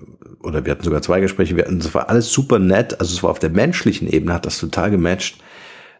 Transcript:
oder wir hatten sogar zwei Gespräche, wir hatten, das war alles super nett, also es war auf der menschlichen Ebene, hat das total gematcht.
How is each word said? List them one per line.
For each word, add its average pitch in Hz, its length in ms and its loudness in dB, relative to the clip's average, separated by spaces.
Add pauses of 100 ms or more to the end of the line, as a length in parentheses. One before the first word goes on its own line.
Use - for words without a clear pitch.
(420)
oder 78 240 -4
wir 78 60 -2
hatten 71 120 -4
sogar 78 180 0
zwei 90 180 0
Gespräche, 92 360 0
wir - 100 2
hatten, 90 140 -2
das 78 140 -4
war - 160 -2
alles 113 220 2
super 131 280 2
nett, 95 400 2
also 87 140 -2
es 87 80 -4
war 87 80 2
auf - 100 -2
der 80 100 0
menschlichen 110 580 0
Ebene, - 260 0
hat - 120 -4
das - 140 -6
total 87 320 -2
gematcht. 87 460 0 (640)